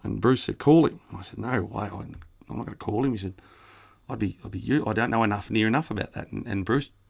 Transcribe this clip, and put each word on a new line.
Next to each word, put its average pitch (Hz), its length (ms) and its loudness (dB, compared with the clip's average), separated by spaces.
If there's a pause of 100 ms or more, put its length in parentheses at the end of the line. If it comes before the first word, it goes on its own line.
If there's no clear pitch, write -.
And 104 180 -4
Bruce 123 220 6
said, - 160 -4
"Call 156 280 8
him." - 140 -4 (160)
I 95 60 -12
said, - 160 -14
"No 110 240 -2
way, 104 300 -4
I'm - 240 -10 (320)
not - 180 -8
gonna - 100 -12
call 107 280 -2
him." 135 80 2
He 107 60 -2
said, 92 160 -6 (760)
"I'd 131 100 -8
be, 104 260 -2
I'd - 60 -12
be, 101 80 -8
you, 123 280 0
I 110 60 -2
don't 113 180 0
know 113 120 2
enough, 104 280 0
near 110 160 4
enough 131 240 0
about - 220 -4
that." - 200 -10
And, 104 140 -8
and 98 180 -4
Bruce 127 260 0 (200)